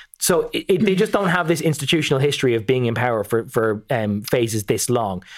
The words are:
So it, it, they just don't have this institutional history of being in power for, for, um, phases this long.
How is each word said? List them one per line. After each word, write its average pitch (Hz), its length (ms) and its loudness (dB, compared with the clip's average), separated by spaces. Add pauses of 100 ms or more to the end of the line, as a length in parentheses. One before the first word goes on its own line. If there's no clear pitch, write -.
(200)
So 165 340 0
it, - 140 -4
it, 196 180 2
they 196 80 2
just 190 180 0
don't 202 180 0
have 175 180 0
this 160 140 0
institutional 147 580 0
history 135 340 2
of 113 140 -2
being 127 180 2
in 117 80 0
power 117 300 0
for, 113 240 -2
for, 110 420 0
um, 104 320 0
phases 113 440 -2
this - 260 -2
long. 104 320 -2 (140)